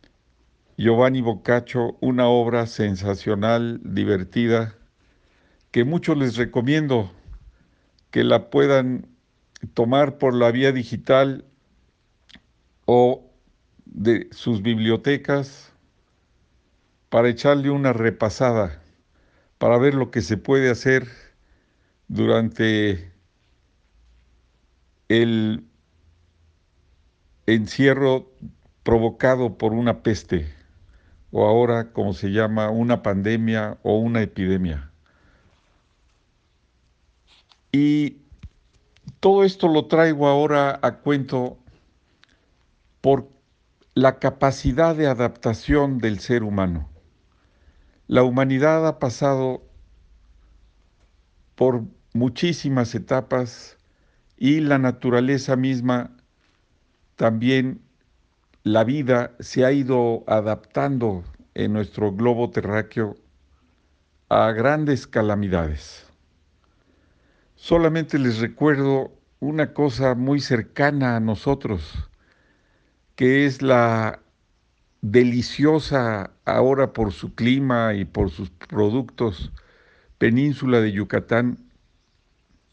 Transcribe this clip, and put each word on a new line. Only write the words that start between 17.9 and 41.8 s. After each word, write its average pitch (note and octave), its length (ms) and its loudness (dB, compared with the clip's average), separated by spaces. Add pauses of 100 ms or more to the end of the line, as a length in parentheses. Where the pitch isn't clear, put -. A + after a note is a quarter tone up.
repasada, A2+ 880 -2 (800)
para A#2 180 4
ver C#3 180 2
lo B2+ 180 -2
que A#2 100 -2
se A2 140 -2
puede C3+ 340 0
hacer C3 380 0 (960)
durante A2 1080 -2 (2000)
el A2+ 560 0 (1800)
encierro C3 840 2 (500)
provocado A#2 760 2
por A2 160 0
una A#2 280 -2
peste, F2+ 500 -4 (800)
o G#2 160 2
ahora, A#2 460 2
como G#2 200 -2
se G2 200 -6
llama, G#2+ 380 0
una A#2 340 0
pandemia A2 800 -2
o G#2 140 2
una A#2 240 -2
epidemia. F#2 680 -4 (2750)
Y D3 460 0 (1040)
todo G3 240 4
esto F#3+ 240 0
lo D3+ 180 2
traigo D#3+ 400 2
ahora C#3+ 560 2
a A#2+ 140 -2
cuento C3+ 640 -4 (1400)